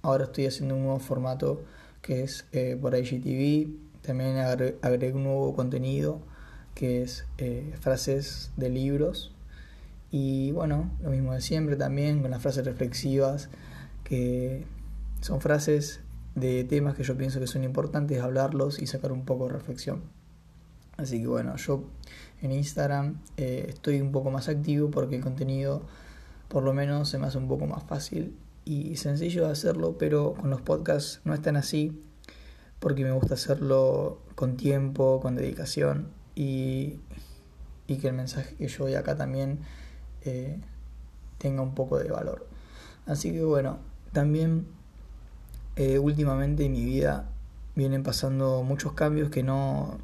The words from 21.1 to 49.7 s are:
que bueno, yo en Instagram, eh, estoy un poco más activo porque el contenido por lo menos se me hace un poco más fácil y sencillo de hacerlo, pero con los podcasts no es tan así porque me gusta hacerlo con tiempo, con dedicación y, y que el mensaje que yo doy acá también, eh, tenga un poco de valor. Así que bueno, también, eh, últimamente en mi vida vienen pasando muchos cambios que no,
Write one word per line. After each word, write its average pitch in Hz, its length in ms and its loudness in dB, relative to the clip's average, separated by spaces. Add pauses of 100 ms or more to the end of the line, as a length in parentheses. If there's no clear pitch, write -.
que 120 80 0
bueno, 120 300 0
yo 139 260 0 (580)
en 135 120 0
Instagram, 143 680 0 (140)
eh, 131 320 -2
estoy 143 320 0
un 139 140 0
poco 135 180 0
más 131 160 -2
activo 147 420 2
porque 143 280 0
el 127 40 -2
contenido 135 600 0 (640)
por 135 160 2
lo 135 100 4
menos 143 360 2
se 139 80 -2
me 139 100 0
hace 135 100 0
un 131 120 0
poco 139 180 0
más - 160 -4
fácil - 500 -4 (300)
y 151 320 -2
sencillo 165 520 2
de 151 40 2
hacerlo, 165 460 0
pero 151 380 4
con 139 140 -2
los 131 120 0
podcasts 151 640 0
no 151 80 0
es 151 80 -2
tan 147 160 2
así 151 440 0 (800)
porque 139 240 2
me 131 80 2
gusta 131 220 4
hacerlo 135 880 4 (140)
con 127 200 2
tiempo, 135 640 4
con 127 160 0
dedicación 143 760 0 (220)
y, 135 680 0 (840)
y 135 100 0
que 135 100 0
el 127 60 0
mensaje 131 420 -4
que - 140 -4
yo - 160 -4
doy 135 80 0
acá 147 240 0
también, 135 420 -2 (640)
eh, 135 360 -4 (760)
tenga 135 240 0
un 131 120 -2
poco 135 260 0
de - 120 -2
valor. - 380 -4 (560)
Así 151 260 -2
que 165 140 0
bueno, 139 320 4 (340)
también, 160 560 4 (1080)
eh, 135 220 4
últimamente 143 680 4
en 135 80 2
mi 120 100 0
vida 131 460 2 (460)
vienen 135 280 2
pasando 135 600 2
muchos 135 280 0
cambios 151 380 2
que 143 120 0
no, 135 640 0